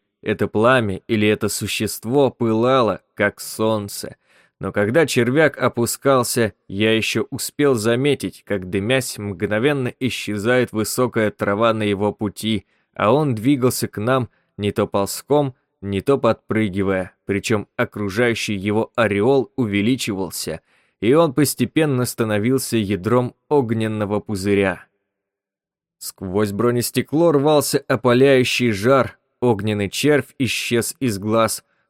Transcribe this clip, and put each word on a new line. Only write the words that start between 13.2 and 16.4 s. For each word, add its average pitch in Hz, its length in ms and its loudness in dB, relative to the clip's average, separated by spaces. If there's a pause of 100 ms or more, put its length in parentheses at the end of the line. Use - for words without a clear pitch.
двигался 123 500 0
к - 140 -8
нам 123 300 -2 (260)
не 101 160 -2
то 101 160 0
ползком, 135 680 0 (260)
не 98 200 -4
то 139 160 2
подпрыгивая, 101 960 0 (140)